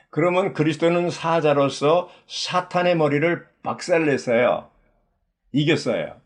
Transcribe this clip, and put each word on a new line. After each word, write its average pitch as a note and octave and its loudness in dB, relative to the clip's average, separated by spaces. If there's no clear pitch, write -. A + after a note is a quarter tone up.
그러면 F3+ 0
그리스도는 E3 0
사자로서 D3+ 0
사탄의 F3+ -2
머리를 D3+ 0
박살냈어요. B2 0
이겼어요. A#2+ -2